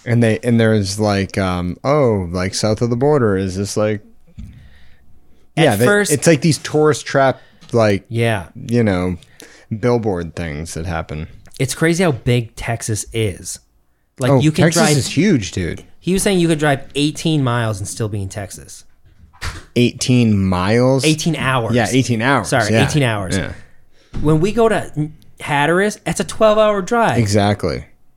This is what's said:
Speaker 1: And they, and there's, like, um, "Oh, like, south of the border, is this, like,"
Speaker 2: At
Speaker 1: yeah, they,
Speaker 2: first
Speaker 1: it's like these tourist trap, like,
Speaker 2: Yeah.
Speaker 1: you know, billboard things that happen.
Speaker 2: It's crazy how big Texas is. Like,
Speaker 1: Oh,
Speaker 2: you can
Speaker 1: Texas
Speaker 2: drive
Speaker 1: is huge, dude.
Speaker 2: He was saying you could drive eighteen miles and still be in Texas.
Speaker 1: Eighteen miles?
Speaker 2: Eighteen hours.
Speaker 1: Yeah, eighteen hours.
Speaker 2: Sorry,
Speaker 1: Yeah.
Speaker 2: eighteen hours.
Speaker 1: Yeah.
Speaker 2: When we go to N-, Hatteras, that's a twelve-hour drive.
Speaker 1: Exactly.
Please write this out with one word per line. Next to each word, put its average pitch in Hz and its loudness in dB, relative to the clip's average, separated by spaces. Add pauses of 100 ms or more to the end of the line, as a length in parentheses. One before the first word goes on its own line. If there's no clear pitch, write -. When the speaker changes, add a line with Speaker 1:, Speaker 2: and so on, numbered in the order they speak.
Speaker 1:
And 117 2
they, 110 2
and 117 2
there's, 107 2
like, 101 0
um, 90 -2
"Oh, 117 0
like, 92 -4
south 107 -2
of 117 0
the 123 -2
border, 123 2
is 95 -2
this, 98 -4
like," 107 0 (1500)
Speaker 2:
At 151 4
Speaker 1:
yeah, 117 4
they, 113 2
Speaker 2:
first 208 2
Speaker 1:
it's 139 0
like 165 4
these 160 2
tourist 151 0
trap, 135 2 (320)
like, 107 2
Speaker 2:
Yeah. 113 -2
Speaker 1:
you 117 0
know, 92 0 (640)
billboard 104 -2
things 82 -8
that - -8
happen. 80 -6 (320)
Speaker 2:
It's 131 -4
crazy 165 0
how 165 2
big 120 -2
Texas - -6
is. 104 -6 (580)
Like, 131 0
Speaker 1:
Oh, 135 4
Speaker 2:
you 151 2
can 151 2
Speaker 1:
Texas 160 4
Speaker 2:
drive 151 4
Speaker 1:
is 131 0
huge, 143 0
dude. 92 -6 (160)
Speaker 2:
He 170 -2
was 190 0
saying 196 2
you 165 2
could 160 0
drive 139 -2
eighteen 151 0
miles 117 -2
and 98 -8
still 110 -6
be 101 -6
in 95 -6
Texas. - -14 (920)
Speaker 1:
Eighteen 120 2
miles? 107 2
Speaker 2:
Eighteen 156 0
hours. 120 -2
Speaker 1:
Yeah, 117 2
eighteen 123 0
hours. 127 0
Speaker 2:
Sorry, 110 0
Speaker 1:
Yeah. 110 4
Speaker 2:
eighteen 147 0
hours. 101 -2
Speaker 1:
Yeah. 67 -4 (680)
Speaker 2:
When 156 2
we 202 0
go 226 4
to 196 -4
N-, 151 -4 (240)
Hatteras, 160 0
that's 165 -4
a 185 -2
twelve-hour 214 2
drive. 190 0
Speaker 1:
Exactly. 101 0 (320)